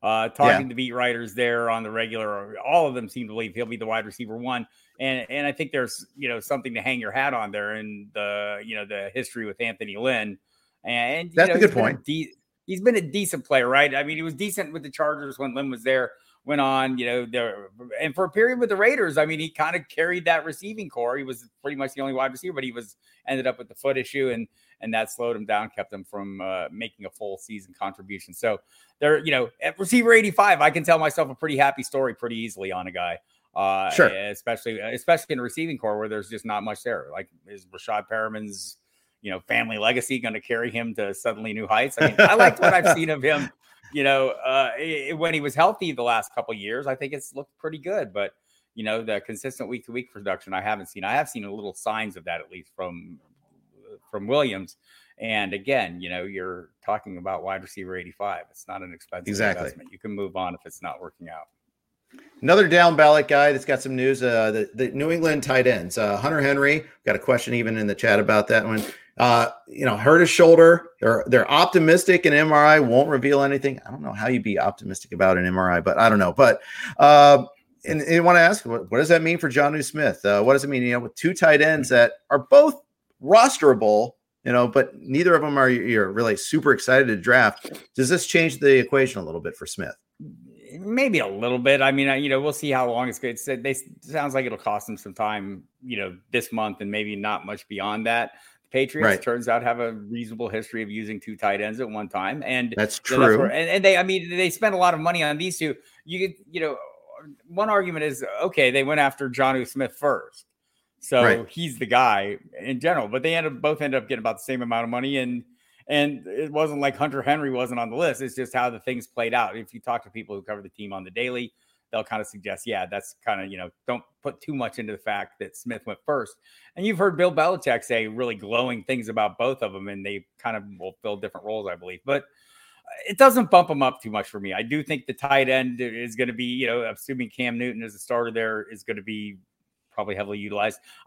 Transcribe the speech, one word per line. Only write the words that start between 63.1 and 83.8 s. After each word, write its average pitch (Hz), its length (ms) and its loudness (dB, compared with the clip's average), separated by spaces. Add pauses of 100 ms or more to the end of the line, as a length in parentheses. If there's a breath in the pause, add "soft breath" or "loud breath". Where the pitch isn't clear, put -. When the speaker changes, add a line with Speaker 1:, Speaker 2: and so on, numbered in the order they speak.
Speaker 2:
guy 147 240 6
that's 131 140 -2
got 131 160 0
some 131 160 -6
news, 127 260 0
uh, 113 280 2
the, 107 240 -2
the 127 160 -2
New 147 200 -2
England 160 320 0
tight 131 240 4
ends. 92 300 0
Uh, 104 180 0
Hunter 143 240 0
Henry, 143 460 2 (200 soft breath)
got 98 120 2
a - 20 -2
question 120 340 0
even 113 240 -2
in 107 80 -2
the 101 80 0
chat 107 240 4
about 107 300 4
that 110 180 4
one. 110 160 -2 (360 loud breath)
Uh, 117 320 4 (180)
you - 180 -6
know, 107 120 0
hurt 147 240 6
his 165 80 4
shoulder. 170 640 10 (100)
They're, 113 260 2
they're 120 240 4
optimistic 175 720 4
an 151 60 6
M 151 220 4
R 147 120 8
I 151 140 10
won't 135 300 4
reveal 139 340 2
anything. 139 420 -2
I 107 60 -14
don't 135 100 -12
know 69 120 -10
how 110 160 -4
you'd 123 120 0
be 104 160 -2
optimistic 98 540 -4
about 92 260 4
an 90 80 2
M 92 120 0
R 92 120 2
I, 87 120 2
but 87 180 0
I 113 80 8
don't 107 100 6
know. 90 140 2
But, 120 300 6 (360 loud breath)
uh, 143 460 10 (400)
and, 156 180 -4
and 151 120 -2
you 170 100 4
wanna 175 160 8
ask, 170 260 4
what, 113 240 -6
what 117 100 2
does 156 100 2
that 165 120 8
mean 165 160 0
for 165 120 -2
Jonnu 143 340 2
Smith? 143 400 -2
Uh, 101 180 4
what 127 120 6
does 139 100 2
it 143 60 -6
mean, 131 140 -2
you 123 100 0
know, 123 80 0
with - 140 -12
two 175 180 -2
tight 156 280 6
ends 156 280 2
that 120 240 6 (160)
are 143 100 2
both 285 420 6 (400)
rosterable, 127 920 6 (320)